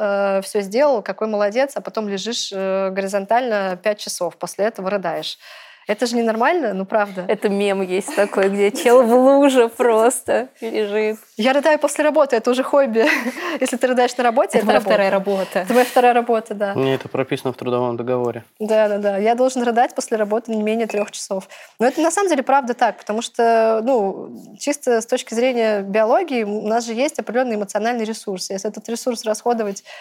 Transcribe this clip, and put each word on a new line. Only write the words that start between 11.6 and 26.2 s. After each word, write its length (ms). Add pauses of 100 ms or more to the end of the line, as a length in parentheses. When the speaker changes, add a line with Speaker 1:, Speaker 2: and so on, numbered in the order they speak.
Speaker 1:
после 240
работы, 320
это 160
уже 100
хобби. 420 (280)
<laughs> 280
Если 160
ты 120
рыдаешь 280
на 60
работе, 360
Speaker 2:
Это 0
Speaker 1:
это 80
Speaker 2:
моя 120
Speaker 1:
работа. 140
Speaker 2:
вторая 180
работа. 480
Speaker 1:
Это 160
моя 100
вторая 300
работа, 400
да. 200
Speaker 3:
Мне 200
это 140
прописано 440
в 40
трудовом 400
договоре. 480 (160)
Speaker 1:
Да, 280
да, 100
да. 180
Я 180
должен 300
рыдать 320
после 200
работы 380
не 80
менее 240
трёх 240
часов. 380 (320)
Но 80
это 120
на 120
самом 180
деле 140
правда 300
так, 240
потому 220
что, 600
ну, 800
чисто 400
с 60
точки 280
зрения 480
биологии 640